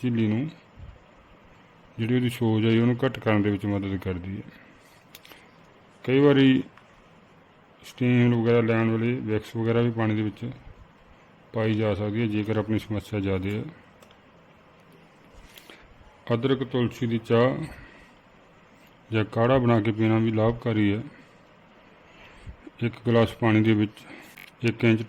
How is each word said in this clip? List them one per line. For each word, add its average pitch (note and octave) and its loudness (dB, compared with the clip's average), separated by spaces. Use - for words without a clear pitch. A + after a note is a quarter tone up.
ਝਿੱਲੀ A#2 0
ਨੂੰ, B2 -2
ਜਿਹੜੀ A#2 -2
ਉਹਦੀ B2 0
ਸੋਜ A2 0
ਆਈ, A2+ 4
ਉਹਨੂੰ A#2+ 2
ਘੱਟ B2+ -4
ਕਰਨ G#2+ 2
ਦੇ G#2 0
ਵਿੱਚ G2+ -4
ਮਦਦ G2 -4
ਕਰਦੀ F#2 -8
ਹੈ। G#2+ -12
ਕਈ C3 2
ਵਾਰੀ C3+ 6
ਸਟੀਮ B2 2
ਵਗੈਰਾ A#2 4
ਲੈਣ A2+ 2
ਵੇਲੇ A2+ 0
ਵਿਕਸ G#2+ -4
ਵਗੈਰਾ A2+ 0
ਵੀ A#2+ 0
ਪਾਣੀ A2 -2
ਦੇ A2 -2
ਵਿੱਚ G#2+ -6
ਪਾਈ A2+ 0
ਜਾ G#2+ 0
ਸਕਦੀ G#2 -4
ਹੈ, A#2 0
ਜੇਕਰ G#2+ -2
ਆਪਣੀ G#2+ -2
ਸਮੱਸਿਆ G#2 -6
ਜ਼ਿਆਦਾ G2 -2
ਹੈ। G#2+ -6
ਅਦਰਕ B2+ 0
ਤੁਲਸੀ B2 -4
ਦੀ A#2 -2
ਚਾਹ B2+ 0
ਜਾਂ A2 0
ਕਾੜ੍ਹਾ A#2+ 2
ਬਣਾ A#2+ 4
ਕੇ A2 0
ਪੀਣਾ A2 2
ਵੀ A2+ 0
ਲਾਭਕਾਰੀ A2 0
ਹੈ। A2 -6
ਇੱਕ A#2+ -4
ਗਲਾਸ A2+ 2
ਪਾਣੀ A2 2
ਦੇ A2 4
ਵਿੱਚ G#2 -2
ਇੱਕ A2+ -2
ਇੰਚ A2+ 4